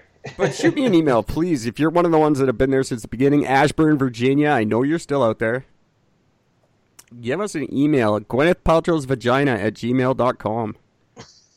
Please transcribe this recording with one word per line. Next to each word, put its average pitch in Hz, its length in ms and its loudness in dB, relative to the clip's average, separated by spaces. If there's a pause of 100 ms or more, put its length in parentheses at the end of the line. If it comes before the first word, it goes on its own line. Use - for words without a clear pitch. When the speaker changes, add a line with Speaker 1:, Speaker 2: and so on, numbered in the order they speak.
(160)
Speaker 1:
<laughs> - 200 -18
Speaker 2:
but 170 180 -2
shoot 330 200 0
me 285 100 -2
an 220 100 2
email, 143 280 2
please. 156 420 -2
If 120 160 -6
you're 156 100 2
one 175 140 2
of 170 80 0
the 156 60 4
ones 151 220 2
that 135 80 2
have 117 100 -2
been 135 120 2
there 135 120 2
since 123 200 -6
the - 60 -14
beginning, 139 380 2
Ashburn, 151 500 2
Virginia, 135 540 0
I 120 140 2
know 110 180 0
you're 151 160 -2
still 139 240 -2
out 110 160 0
there. 117 260 -4 (1500)
Give 123 220 -4
us 208 140 -6
an 143 200 -6
email 127 420 2
at 107 120 -8
Gwyneth 151 360 0
Paltrow's 160 420 0
vagina 131 460 0
at 107 220 -2
gmail 127 420 -2
dot 120 220 -2
com. 107 360 -6 (840)